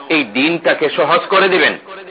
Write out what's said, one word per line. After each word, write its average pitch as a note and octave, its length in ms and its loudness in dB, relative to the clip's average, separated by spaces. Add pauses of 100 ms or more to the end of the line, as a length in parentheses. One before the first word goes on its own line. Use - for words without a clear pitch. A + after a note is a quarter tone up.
এই D#3 140 0
দ্বীনটাকে D#3 680 0
সহজ D#3+ 300 2
করে F#3+ 300 2
দিবেন। D3+ 240 2 (380)